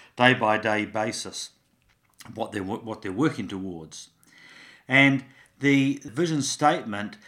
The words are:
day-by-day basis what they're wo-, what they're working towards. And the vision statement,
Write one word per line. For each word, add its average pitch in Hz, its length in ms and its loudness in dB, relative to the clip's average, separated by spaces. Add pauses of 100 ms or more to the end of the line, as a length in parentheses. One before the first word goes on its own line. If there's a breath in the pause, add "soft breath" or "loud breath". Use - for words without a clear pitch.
(160 loud breath)
day-by-day 107 680 2
basis 110 640 -6 (800)
what 110 200 -8
they're 104 100 -4
wo-, 101 160 -6
what 110 240 -12
they're 98 100 -8
working 113 360 -2
towards. 92 640 -10 (760 loud breath)
And 135 380 4 (340 loud breath)
the 139 460 2
vision 151 380 -2
statement, 110 760 -2 (120 loud breath)